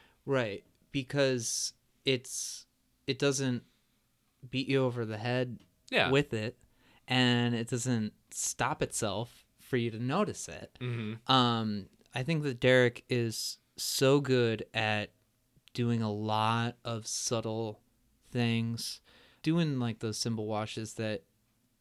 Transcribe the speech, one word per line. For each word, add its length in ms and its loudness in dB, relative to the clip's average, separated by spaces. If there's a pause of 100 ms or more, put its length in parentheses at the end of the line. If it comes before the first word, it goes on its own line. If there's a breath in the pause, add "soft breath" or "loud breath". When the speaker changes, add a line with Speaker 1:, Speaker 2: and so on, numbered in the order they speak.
(260 loud breath)
Speaker 1:
Right, 380 -2 (280)
because 840 0 (320)
it's, 600 -4 (420)
it 120 -4
doesn't 440 0 (840)
beat 200 -4
you 140 4
over 220 0
the 120 -4
head 420 -2 (300)
Speaker 2:
Yeah. 220 2
Speaker 1:
with 220 2
it, 240 -4 (500 soft breath)
and 480 4
it 120 -2
doesn't 460 -2 (160)
stop 520 -4
itself 640 -4 (140)
for 180 -2
you 140 0
to 80 -8
notice 480 -2
it. 320 -14
Speaker 2:
Mm-hmm. 520 -4
Speaker 1:
Um, 560 2 (280)
I 80 -2
think 200 0
that 160 -4
Derek 500 6
is 480 -2 (200)
so 420 4
good 540 2
at 380 0 (640)
doing 280 2
a 100 0
lot 720 0
of 220 -6
subtle 720 -4 (500)
things, 720 -2 (420 soft breath)
doing, 360 0
like, 200 -4
those 180 -4
cymbal 280 -2
washes 500 -6
that 280 -4 (580)